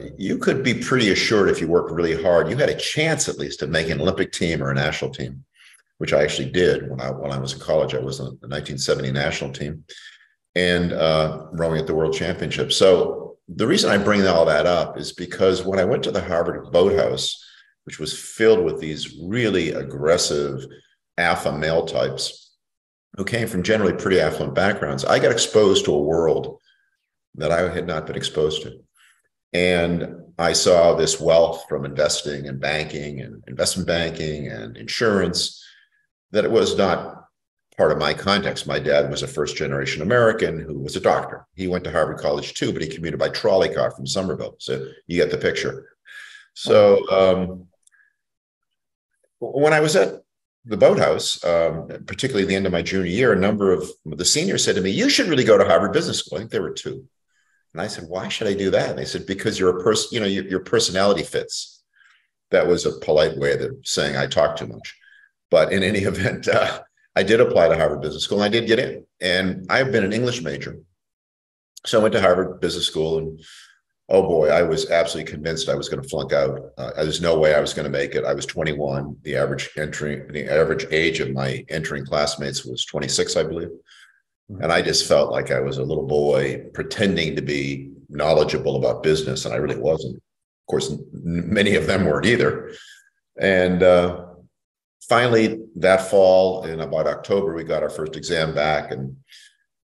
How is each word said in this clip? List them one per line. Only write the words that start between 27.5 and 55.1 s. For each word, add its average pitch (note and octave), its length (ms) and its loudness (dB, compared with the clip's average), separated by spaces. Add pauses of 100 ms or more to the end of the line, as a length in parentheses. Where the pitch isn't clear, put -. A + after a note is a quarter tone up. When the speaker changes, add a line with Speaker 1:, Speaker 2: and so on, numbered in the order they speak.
Speaker 1:
I F2 180 0
had E2+ 180 -6
not D#2+ 180 -6
been - 120 -8
exposed - 460 -2
to. - 160 -16 (720)
And F2 640 0 (220)
I E2 160 2
saw E2+ 400 6
this D#2+ 260 0
wealth D#2+ 500 4
from C#2+ 160 -4
investing C#2+ 640 -4
and C2+ 120 -10
banking D2 600 -6
and A1 260 -18
investment F2 400 -4
banking D#2+ 600 -2
and A1+ 300 -12
insurance - 840 -2 (680)
that G#2 140 2
it - 60 0
was A2 260 2
not F2+ 380 0 (600)
part - 180 4
of D2 40 0
my D2+ 160 0
context. - 540 -2
My C#2+ 100 -2
dad C#2+ 320 2
was C#2+ 140 -6
a C#2 40 -8
first D2 280 -4
generation C#2 460 -4
American A2 580 2
who D2+ 180 -10
was C#2 200 -8
a - 20 -4
doctor. - 560 -2
He F#2+ 120 -6
went F2+ 180 -4
to D#2 60 -6
Harvard D#2 260 0
College D2 360 -4
too, A2+ 200 -2
but - 80 -6
he D#2+ 80 -6
commuted D#2+ 300 -8
by D#2 100 0
trolley F#2+ 440 0
car B1 180 0
from C2+ 140 -14
Somerville. E2+ 540 -6
So C2 320 -8 (160)
you E2+ 80 -4
get E2+ 160 4
the - 60 -2
picture. - 500 -2 (680)
So, G2+ 540 6
um, F#2 580 2 (1700)
when C#3+ 320 2
I D#3 80 6
was D#3 160 2
at - 260 2 (440)
the G#2+ 100 -6
Boathouse, D#2 720 4
um, E2 420 0 (180)
particularly G2+ 400 -2
the F#2+ 100 0
end G2 100 0
of F2+ 80 0
my E2+ 80 0
junior F2+ 260 -2
year, A2+ 240 4
a G2 80 4
number G2+ 320 2
of - 180 0 (160)
the D#2 200 -6
seniors - 380 0
said G2 120 2
to G2 60 0
me, F#2+ 100 0
"You G3+ 180 0
should C#4 180 2